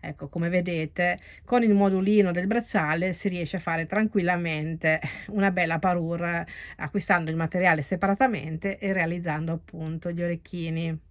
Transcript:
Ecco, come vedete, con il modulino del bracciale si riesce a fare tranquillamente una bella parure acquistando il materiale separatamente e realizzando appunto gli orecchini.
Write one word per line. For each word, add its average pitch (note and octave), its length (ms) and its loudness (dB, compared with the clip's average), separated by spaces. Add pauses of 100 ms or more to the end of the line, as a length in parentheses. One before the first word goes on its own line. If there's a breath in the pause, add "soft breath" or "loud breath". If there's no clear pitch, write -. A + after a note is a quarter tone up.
Ecco, D#3 280 -12
come E3+ 200 -2
vedete, F3 720 0 (240 loud breath)
con A#3+ 180 4
il G#3+ 120 6
modulino G3 580 4
del F3+ 140 0
bracciale F#3 680 0
si F3 160 -4
riesce F3+ 280 -4
a F3 40 -4
fare E3 240 -4
tranquillamente E3+ 1160 0 (280 loud breath)
una G3 220 2
bella E3 280 0
parure E3+ 680 0 (300 loud breath)
acquistando F3 540 0
il D#3+ 60 -2
materiale E3 460 2
separatamente F#3+ 960 0
e G3 160 -2
realizzando E3 580 -2
appunto D#3+ 580 -8
gli E3+ 120 -4
orecchini. E3 760 -4 (120)